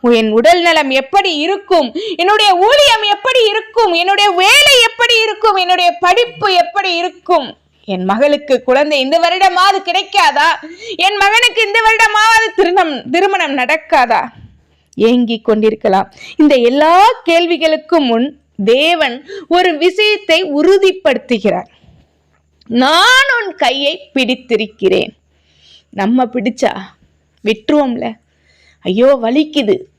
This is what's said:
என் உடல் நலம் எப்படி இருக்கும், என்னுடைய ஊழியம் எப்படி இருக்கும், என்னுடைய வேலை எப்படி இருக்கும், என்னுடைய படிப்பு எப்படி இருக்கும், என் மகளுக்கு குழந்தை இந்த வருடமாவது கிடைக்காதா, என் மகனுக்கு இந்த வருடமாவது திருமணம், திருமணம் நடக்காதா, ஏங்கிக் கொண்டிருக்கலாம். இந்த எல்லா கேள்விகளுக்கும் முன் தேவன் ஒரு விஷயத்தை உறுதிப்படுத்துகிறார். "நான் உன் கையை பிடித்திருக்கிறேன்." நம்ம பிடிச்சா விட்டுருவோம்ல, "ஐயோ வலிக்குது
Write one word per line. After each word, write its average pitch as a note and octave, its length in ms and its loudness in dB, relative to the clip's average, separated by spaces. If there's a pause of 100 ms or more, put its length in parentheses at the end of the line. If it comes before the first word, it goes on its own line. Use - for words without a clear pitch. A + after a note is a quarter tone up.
(120)
என் A3 180 0
உடல் D#4 320 4
நலம் D#4 280 0
எப்படி E4+ 480 0
இருக்கும், E4+ 500 -2 (280)
என்னுடைய G#4 380 2
ஊழியம் A4+ 580 2
எப்படி B4 360 0
இருக்கும், A4 440 -2
என்னுடைய G4+ 380 0
வேலை B4+ 440 4 (140)
எப்படி A#4+ 340 0
இருக்கும், G#4+ 340 -2
என்னுடைய F4+ 340 0 (100)
படிப்பு G#4 540 0
எப்படி F4+ 420 0
இருக்கும், F4 520 -4 (400)
என் F#3 160 -6
மகளுக்கு C#4 580 0
குழந்தை C#4+ 380 0
இந்த C#4 180 0
வருடமாவது F#4 720 0
கிடைக்காதா, E4+ 600 0 (480)
என் G4 200 -2
மகனுக்கு A4+ 500 0
இந்த G#4 200 -2
வருடமாவது A4 680 2
திருமணம், F4 400 0 (140)
திருமணம் F4 480 -2
நடக்காதா, B3+ 640 0 (760)
ஏங்கிக் A3+ 480 0
கொண்டிருக்கலாம். G#3+ 640 0 (280)
இந்த D4 180 4 (160)
எல்லா D4+ 260 2 (320)
கேள்விகளுக்கும் D#4+ 840 0
முன் A#3 180 0 (360)
தேவன் C#4 520 0 (320)
ஒரு F4+ 300 2
விஷயத்தை F#4 600 0 (140)
உறுதிப்படுத்துகிறார். C#4+ 1160 0 (1000)
"நான் F#4 680 2
உன் G#4 180 -6
கையை C#4 400 -2 (180)
பிடித்திருக்கிறேன்." A3 1000 -4 (800)
நம்ம A3+ 320 -2
பிடிச்சா B3 460 -4 (720)
விட்டுருவோம்ல, A#3+ 640 -2 (800)
"ஐயோ A3 240 0 (140)
வலிக்குது C4 520 -2 (240)